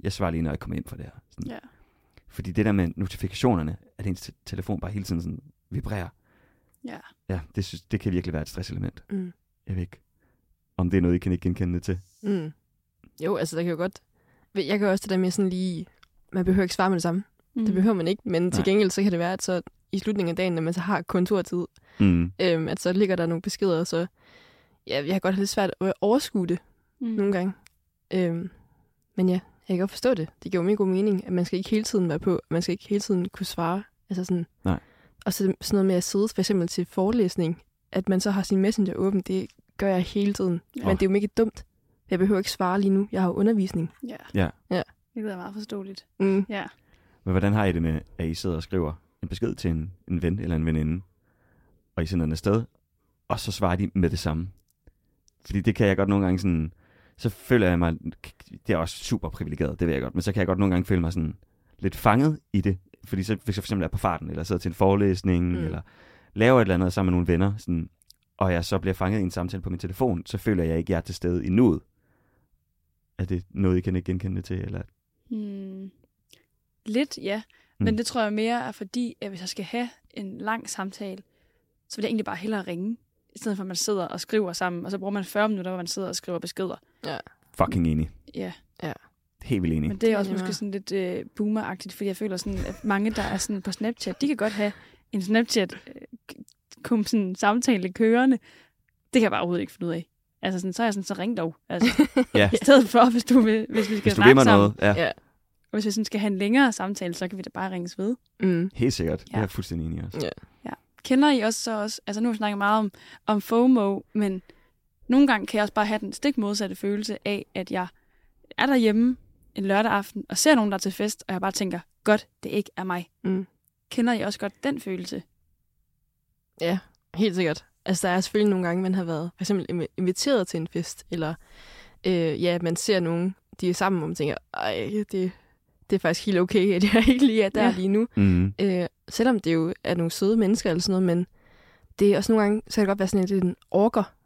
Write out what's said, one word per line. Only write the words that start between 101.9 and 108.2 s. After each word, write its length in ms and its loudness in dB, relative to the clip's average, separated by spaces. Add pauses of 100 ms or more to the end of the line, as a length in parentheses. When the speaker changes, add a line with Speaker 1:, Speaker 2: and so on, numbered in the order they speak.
Speaker 1:
<laughs> 180 0
Ja. 180 6
Speaker 2:
i 40 2
stedet 320 8
for, 220 8
hvis 140 0
du 160 6
vil, 280 4
hvis 220 0
vi 60 0
skal 60 -4
Speaker 1:
Hvis 100 4
du 40 2
Speaker 2:
snakke 120 8
Speaker 1:
vil 60 12
mig 100 10
Speaker 2:
sammen. 360 8
Speaker 1:
noget, 160 4
ja. 60 0
Speaker 3:
Ja. 80 0 (520)
Speaker 2:
Og 140 -8
hvis 100 -2
vi 40 0
sådan 140 -2
skal 160 -4
have 120 0
en 60 -2
længere 340 4
samtale, 420 -6
så 140 -6
kan 100 -10
vi 40 -10
da 120 -12
bare 160 -6
ringes 280 -8
ved. 180 -2 (240)